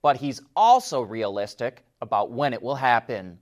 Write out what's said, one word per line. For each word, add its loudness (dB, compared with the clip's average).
but 4
he's -8
also 4
realistic -6
about -2
when -2
it -8
will -4
happen. 0